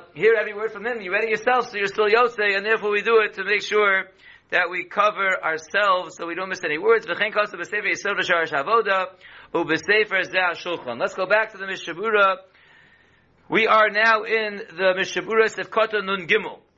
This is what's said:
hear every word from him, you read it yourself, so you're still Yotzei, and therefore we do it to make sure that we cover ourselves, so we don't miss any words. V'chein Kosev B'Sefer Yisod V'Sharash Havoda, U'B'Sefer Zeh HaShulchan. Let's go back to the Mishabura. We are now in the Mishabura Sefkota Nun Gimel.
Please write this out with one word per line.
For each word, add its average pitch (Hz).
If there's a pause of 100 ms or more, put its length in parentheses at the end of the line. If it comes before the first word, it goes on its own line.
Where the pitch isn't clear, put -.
(160)
hear 208
every 214
word 214
from 208
him, 240
you 180
read 214
it 226
yourself, 240
so 202
you're 202
still 208
Yotzei, 208
and 202
therefore 208
we 208
do 226
it 208
to 190
make 202
sure 196 (440)
that 175
we 180
cover 190
ourselves, 180
so 170
we 170
don't 185
miss 170
any 156
words. 220
V'chein 196
Kosev 208
B'Sefer 190
Yisod 196
V'Sharash 170
Havoda, 190 (420)
U'B'Sefer 175
Zeh 180
HaShulchan. 135
Let's 143
go 185
back 214
to 190
the 196
Mishabura. 190 (1120)
We 214
are 214
now 214
in 208
the 185
Mishabura 208
Sefkota 214
Nun 190
Gimel. 170 (180)